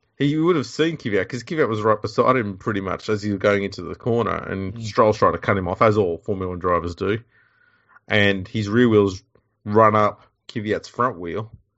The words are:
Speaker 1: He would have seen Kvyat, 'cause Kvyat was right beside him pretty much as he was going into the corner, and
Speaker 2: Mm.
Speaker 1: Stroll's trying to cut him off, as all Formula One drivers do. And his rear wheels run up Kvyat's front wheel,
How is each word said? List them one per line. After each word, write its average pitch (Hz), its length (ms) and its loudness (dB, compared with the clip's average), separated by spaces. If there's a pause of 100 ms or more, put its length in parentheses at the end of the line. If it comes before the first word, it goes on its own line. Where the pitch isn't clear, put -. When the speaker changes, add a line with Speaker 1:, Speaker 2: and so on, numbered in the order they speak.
(180)
Speaker 1:
He 147 200 0
would 170 180 2
have 131 100 -2
seen 160 300 -2
Kvyat, 98 320 -2
'cause 117 160 -10
Kvyat 156 240 -2
was 107 140 -4
right 107 200 2
beside 123 360 0
him 101 200 -4
pretty 101 220 -4
much 92 300 -6
as 104 120 -2
he 104 100 -4
was 98 80 -4
going 101 240 2
into 98 180 -8
the 85 140 -10
corner, 113 380 -2
and 95 420 -6
Speaker 2:
Mm. 117 80 -12
Speaker 1:
Stroll's 107 340 4
trying 90 160 4
to 85 60 -6
cut 104 180 0
him 95 100 -2
off, 92 140 -4
as 107 160 4
all 87 220 0
Formula 95 320 -6
One 90 80 -8
drivers 85 360 -2
do. 101 240 -2 (880)
And 101 400 2
his 107 220 -6
rear 120 180 4
wheels 101 340 2 (440)
run 107 320 6
up 104 240 0 (260)
Kvyat's 104 400 -6
front 117 320 -4
wheel, 92 320 -8 (260)